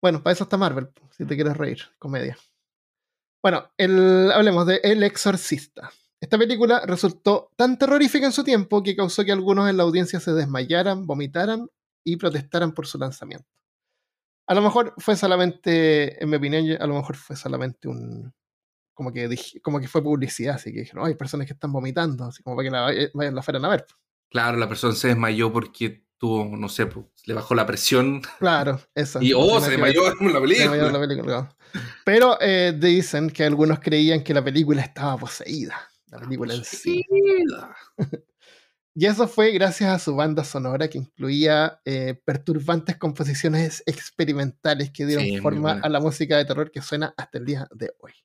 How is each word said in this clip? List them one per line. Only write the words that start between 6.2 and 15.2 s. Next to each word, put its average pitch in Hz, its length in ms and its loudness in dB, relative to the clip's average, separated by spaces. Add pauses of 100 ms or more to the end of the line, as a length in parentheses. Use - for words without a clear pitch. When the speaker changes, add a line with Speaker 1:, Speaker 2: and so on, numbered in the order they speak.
Speaker 1:
Esta 208 180 0
película 233 480 4
resultó 185 720 0
tan 247 220 2
terrorífica 277 480 4
en 262 60 2
su 285 120 -2
tiempo 208 380 2
que 190 140 -2
causó 196 280 0
que 196 80 0
algunos 196 360 2
en 190 80 2
la 180 80 4
audiencia 175 360 0
se 170 140 -4
desmayaran, 160 720 -2
vomitaran 170 600 -4 (360)
y 170 120 -2
protestaran 165 580 -2
por 147 120 -10
su - 120 -12
lanzamiento. 131 480 -12 (1000)
A - 80 2
lo 202 80 4
mejor 214 360 2
fue - 180 0
solamente, 170 1040 2